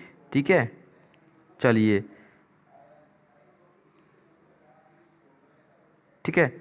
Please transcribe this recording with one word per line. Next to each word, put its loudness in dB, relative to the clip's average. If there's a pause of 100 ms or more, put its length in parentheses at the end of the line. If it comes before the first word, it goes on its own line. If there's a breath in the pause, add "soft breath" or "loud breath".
(340 loud breath)
ठीक -2
है, 0 (880)
चलिए, 2 (4000 soft breath)
ठीक -2
है, 2